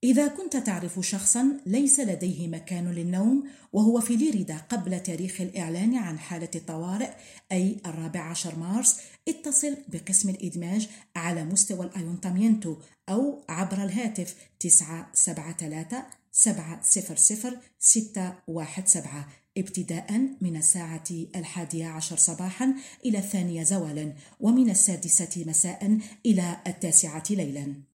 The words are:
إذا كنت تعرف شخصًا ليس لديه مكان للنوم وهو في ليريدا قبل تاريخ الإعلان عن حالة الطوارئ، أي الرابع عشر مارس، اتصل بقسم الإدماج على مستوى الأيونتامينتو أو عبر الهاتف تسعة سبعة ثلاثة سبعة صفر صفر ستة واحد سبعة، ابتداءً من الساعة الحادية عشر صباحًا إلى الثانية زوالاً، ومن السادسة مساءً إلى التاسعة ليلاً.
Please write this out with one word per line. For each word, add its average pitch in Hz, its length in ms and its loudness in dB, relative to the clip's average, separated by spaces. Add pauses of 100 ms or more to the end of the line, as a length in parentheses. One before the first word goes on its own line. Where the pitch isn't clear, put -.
إذا 262 240 6
كنت 294 300 -4
تعرف 185 440 -4
شخصًا 240 640 2
ليس 262 340 4
لديه 180 480 -2
مكان 175 440 -4
للنوم 185 560 2 (260)
وهو 226 280 6
في 233 140 0
ليريدا 214 420 0
قبل 185 420 -4
تاريخ 180 420 -6
الإعلان 180 540 0
عن 170 240 -4
حالة 170 360 -8
الطوارئ، 170 540 -6 (420)
أي 190 340 2
الرابع 160 340 -6
عشر 165 360 -6
مارس، 185 400 2 (320)
اتصل 294 500 0 (100)
بقسم 190 420 0
الإدماج 185 580 -4 (280)
على 170 280 -2
مستوى 180 420 0
الأيونتامينتو 180 920 0 (320)
أو 277 400 0
عبر 190 340 -2
الهاتف 196 520 -4 (240)
تسعة 165 540 2
سبعة 160 440 0
ثلاثة 160 480 -8 (260)
سبعة 165 520 2
صفر - 320 2
صفر 240 420 2 (220)
ستة 190 540 2 (140)
واحد 165 400 -6
سبعة، 143 400 0 (300)
ابتداءً 190 640 -4 (200)
من 170 140 -2
الساعة 160 480 0 (320)
الحادية 165 500 -6
عشر 160 320 -6
صباحًا 190 580 2 (300)
إلى 214 120 2
الثانية 175 460 -2
زوالاً، 151 500 -2 (260)
ومن 240 300 6
السادسة 175 760 2
مساءً 190 500 2 (280)
إلى 180 320 4 (100)
التاسعة 160 640 2
ليلاً. 143 440 -2 (240)